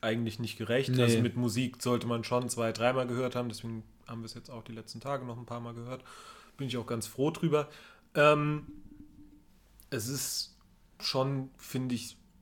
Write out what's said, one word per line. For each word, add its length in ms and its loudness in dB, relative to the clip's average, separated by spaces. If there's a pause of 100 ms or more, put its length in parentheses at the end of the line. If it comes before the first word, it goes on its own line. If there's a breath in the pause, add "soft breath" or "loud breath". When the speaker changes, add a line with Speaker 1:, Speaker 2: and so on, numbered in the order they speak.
Speaker 1:
eigentlich 380 0
nicht 180 -4
gerecht. 320 2
Speaker 2:
Nee. 120 6
Speaker 1:
Also 180 8
mit 180 2
Musik 440 0
sollte 240 2
man 180 -2
schon 260 0
zwei, 220 0
dreimal 360 2
gehört 280 -2
haben, 140 -2
deswegen 320 -8 (260)
haben 140 -10
wir 60 -10
es 80 -12
jetzt 160 -16
auch 120 -12
die 100 -12
letzten 260 -12
Tage 260 -4
noch 140 -8
ein 80 -12
paar 120 -6
Mal 140 -8
gehört. 300 -10 (540 loud breath)
Bin 100 -4
ich 100 -2
auch 100 -4
ganz 200 -2
froh 240 2
drüber. 360 2 (480 soft breath)
Ähm, 520 6 (1200)
es 180 -4
ist 480 -4 (440)
schon, 580 0
finde 380 -2
ich, 220 -6 (240)